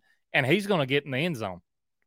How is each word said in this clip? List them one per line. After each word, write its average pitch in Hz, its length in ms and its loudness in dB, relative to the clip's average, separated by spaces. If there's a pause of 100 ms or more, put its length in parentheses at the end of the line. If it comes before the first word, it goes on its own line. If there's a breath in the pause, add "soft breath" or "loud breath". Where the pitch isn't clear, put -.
(320)
and 143 140 4
he's 196 200 2
gonna 170 200 0
get 143 180 0
in 147 60 -12
the 127 80 -4
end 165 180 -2
zone." 95 240 -8 (460)